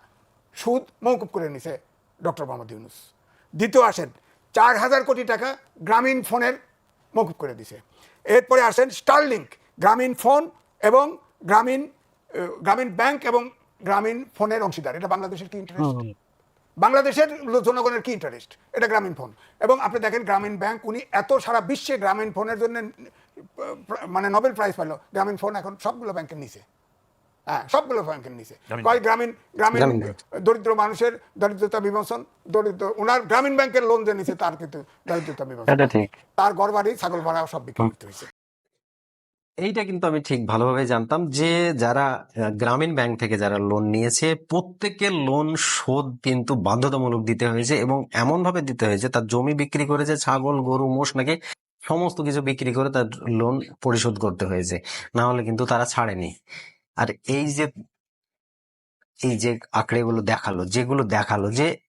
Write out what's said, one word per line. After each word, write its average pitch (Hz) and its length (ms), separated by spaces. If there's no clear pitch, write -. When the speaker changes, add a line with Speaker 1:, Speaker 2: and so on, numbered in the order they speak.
Speaker 1:
সুদ 247 300
মওকুফ 226 260
করে 165 200
নিছে 143 280
ডক্টর 160 220
মোহাম্মদ 117 260
ইউনূস। 110 260
দ্বিতীয় 226 280
আসেন, 180 260
চার 233 240
হাজার 254 260
কোটি 254 200
টাকা 233 340
গ্রামীণ 240 400
ফোনের 240 320
মওকুফ 180 200
করে 135 180
দিছে। 110 280
এরপরে 247 380
আসেন 240 280
স্টারলিংক, 262 580
গ্রামীণ 233 340
ফোন 285 360
এবং 269 380
গ্রামীণ, 233 380
এ, 180 140
গ্রামীণ 220 280
ব্যাংক 247 360
এবং 240 240
গ্রামীণ 220 400
ফোনের 214 280
অংশীদার। 147 320
এটা 180 120
বাংলাদেশের 190 420
কি 202 80
ইন্টারেস্ট? 165 380
Speaker 2:
হুম। 113 180
Speaker 1:
বাংলাদেশের 277 680
লো-, 240 180
জনগণের 240 400
কি 247 100
ইন্টারেস্ট? 143 460
এটা 226 140
গ্রামীণ 202 260
ফোন। 123 200
এবং 254 200
আপনি 226 200
দেখেন 220 240
গ্রামীণ 202 340
ব্যাংক, 214 260
উনি 226 160
এত 202 220
সারা 233 280
বিশ্বে 262 360
গ্রামীণ 208 340
ফোনের 214 280
জন্য, 233 300
মানে 190 220
নোবেল 240 240
প্রাইজ 202 220
পেল, 156 200
গ্রামীণ 196 240
ফোন 208 180
এখন 196 280
সবগুলো 233 300
ব্যাংকের 160 240
নিচে। 135 220
হ্যাঁ, 131 220
সবগুলো 254 360
ব্যাংকের 139 280
নিচে। 117 240
Speaker 3:
গ্রামীণ 113 180
Speaker 1:
কয় 240 140
Speaker 3:
ব্যাংক। 202 40
Speaker 1:
গ্রামীণ, 226 280
গ্রামীণ 220 220
Speaker 2:
গ্রামীণ 127 220
ব্যাংক। 104 440
Speaker 1:
দরিদ্র 220 320
মানুষের 220 440
দরিদ্রতা 208 420
বিমোচন, 208 460
দরিদ্র, 202 500
ওনার 240 240
গ্রামীণ 262 340
ব্যাংকের 254 280
লোন 226 200
যে 208 100
নিচে 190 220
তার 170 200
কিন্তু 151 280
দরিদ্রতা 156 380
বিমোচন। 131 280
Speaker 2:
এটা 139 140
ঠিক। 107 220
Speaker 1:
তার 196 180
ঘর 196 180
বাড়ি, 208 240
ছাগল 175 260
ভেড়া 165 260
সব 139 180
বিক্রি 120 180
Speaker 2:
হুম। 110 60
Speaker 1:
করতে - 160
হয়েছে। - 200
Speaker 2:
এইটা 208 260
কিন্তু 185 240
আমি 156 140
ঠিক 120 260
ভালোভাবে 123 380
জানতাম 123 440
যে 165 440
যারা, 123 400
আহ, 113 360
গ্রামীণ 123 460
ব্যাংক 120 240
থেকে 110 180
যারা 101 200
লোন 104 260
নিয়েছে, 117 520
প্রত্যেকের 202 760
লোন 151 440
শোধ 135 680
কিন্তু 127 320
বাধ্যতামূলক 120 680
দিতে 117 240
হয়েছে 117 300
এবং 127 360
এমনভাবে 175 480
দিতে 131 240
হয়েছে, 107 240
তার 117 180
জমি 127 260
বিক্রি 143 320
করেছে, 147 320
ছাগল, 135 440
গরু, 131 260
মোষ 135 280
নাকি 147 240
সমস্ত 170 400
কিছু 143 200
বিক্রি 131 320
করে 135 160
তার 127 160
লোন 117 380
পরিশোধ 117 380
করতে 98 260
হয়েছে, 90 340
না 120 120
হলে 123 160
কিন্তু 113 220
তারা 120 200
ছাড়েনি। 92 500
আর 113 120
এই 143 200
যে, 147 240
এই 123 140
যে 113 220
আঁকড়েগুলো 113 500
দেখালো, 98 440
যেগুলো 127 380
দেখালো, 104 480
যে 147 260